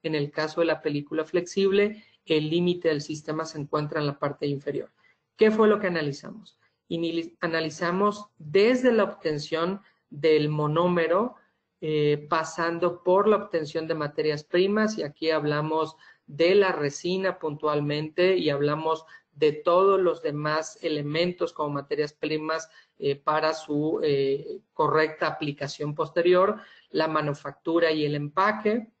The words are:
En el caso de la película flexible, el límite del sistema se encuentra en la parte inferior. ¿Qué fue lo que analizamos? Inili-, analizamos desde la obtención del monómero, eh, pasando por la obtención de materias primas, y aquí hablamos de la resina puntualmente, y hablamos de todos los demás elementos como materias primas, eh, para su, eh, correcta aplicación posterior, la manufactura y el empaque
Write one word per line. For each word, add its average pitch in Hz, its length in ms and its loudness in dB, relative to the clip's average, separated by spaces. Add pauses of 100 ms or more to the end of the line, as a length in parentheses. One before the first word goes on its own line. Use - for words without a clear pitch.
En 156 120 -2
el 143 160 -2
caso 156 300 -4
de 165 60 4
la 156 160 -2
película 151 420 -4
flexible, 196 800 0 (220)
el 156 240 0
límite 175 380 2
del 147 120 0
sistema 156 440 -8
se 160 140 -10
encuentra 151 420 -4
en 147 60 -2
la 143 120 -4
parte 143 280 -4
inferior. 143 440 -6 (460)
¿Qué 220 140 6
fue 214 180 4
lo 208 100 4
que 208 80 -4
analizamos? 151 720 -6 (300)
Inili-, 165 520 -4
analizamos 175 840 -2 (120)
desde 226 540 4
la 214 120 4
obtención 165 760 -4 (300)
del 151 380 4
monómero, 165 880 2 (440)
eh, 147 480 0
pasando 170 760 -2
por 196 260 4
la 208 80 6
obtención 160 500 -4
de 160 80 -2
materias 151 500 -2
primas, 208 540 2
y 160 40 -6
aquí 156 280 -4
hablamos 156 680 -2 (300)
de 165 280 2
la 196 180 4
resina 175 680 -2
puntualmente, 151 1000 0
y 151 140 0
hablamos 151 540 -2 (280)
de 147 200 2
todos 185 480 2
los 170 220 0
demás 151 600 -4
elementos 165 680 -2
como 147 180 -4
materias 143 420 -4
primas, 156 560 -4 (300)
eh, 139 180 -2
para 156 360 0
su, 151 520 -2
eh, 139 560 -2 (120)
correcta 156 540 0
aplicación 147 680 -6
posterior, 180 680 2 (300)
la 160 180 0
manufactura 156 840 0
y 156 140 0
el 147 100 0
empaque 208 880 -2